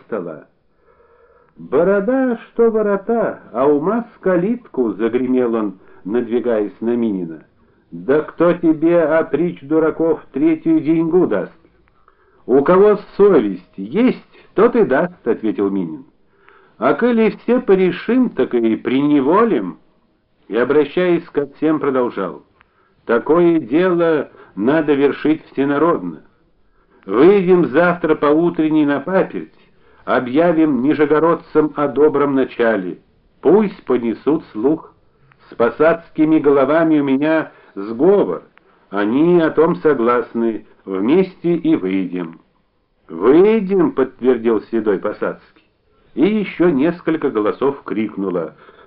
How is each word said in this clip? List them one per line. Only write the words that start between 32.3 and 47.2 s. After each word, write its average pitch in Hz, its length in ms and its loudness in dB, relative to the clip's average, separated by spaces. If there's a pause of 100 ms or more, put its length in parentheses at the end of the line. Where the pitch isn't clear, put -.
начале. 113 640 -2 (420)
Пусть 202 440 2
понесут 123 680 -2
слух. 131 420 -4 (560)
С - 40 -20
посадскими 156 840 2
головами 147 640 2
у 143 40 -2
меня 151 480 -2 (220)
сговор. 113 680 0 (460)
Они 135 500 2
о 156 100 0
том 165 260 2
согласны. 117 880 -2 (180)
Вместе 160 720 -2
и 160 220 0
выйдем». 90 640 -6 (680)
«Выйдем», 175 840 2
подтвердил 117 760 0
седой 107 280 -2
Посадский. 101 680 -10 (500)
И 127 100 0
еще 190 460 0
несколько 156 600 -2